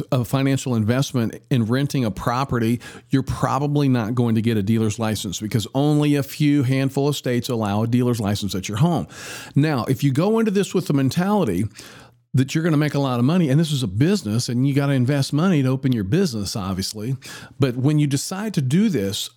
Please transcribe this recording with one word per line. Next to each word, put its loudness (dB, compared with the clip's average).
a 2
financial 0
investment 0
in 2
renting 0
a -2
property, 0
you're 2
probably 0
not 2
going 2
to 2
get 2
a 0
dealer's 0
license, -4
because -2
only 2
a 0
few 2
handful 0
of 0
states -4
allow 0
a 0
dealer's 2
license -2
at -6
your -6
home. 2
Now, 2
if -2
you 2
go 2
into 0
this 0
with 0
the 0
mentality 0
that 2
you're 0
gonna 2
make 0
a 0
lot 0
of 2
money, 2
and 4
this 0
is -2
a -2
business, 0
and 0
you 0
gotta 2
invest 0
money 2
to 2
open 0
your 0
business, -2
obviously. -4
But 0
when 2
you 4
decide -4
to 0
do 2
this, -4